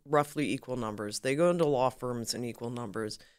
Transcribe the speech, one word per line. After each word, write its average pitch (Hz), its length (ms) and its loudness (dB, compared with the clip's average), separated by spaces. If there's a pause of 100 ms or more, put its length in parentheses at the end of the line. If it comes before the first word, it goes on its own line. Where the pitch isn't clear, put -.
roughly 147 460 2
equal 127 260 -4
numbers. 107 440 -4
They 131 160 2
go 175 140 6
into 175 140 2
law 127 260 4
firms 120 440 -4
in 120 100 -6
equal 120 260 -6
numbers. 110 480 -6 (200)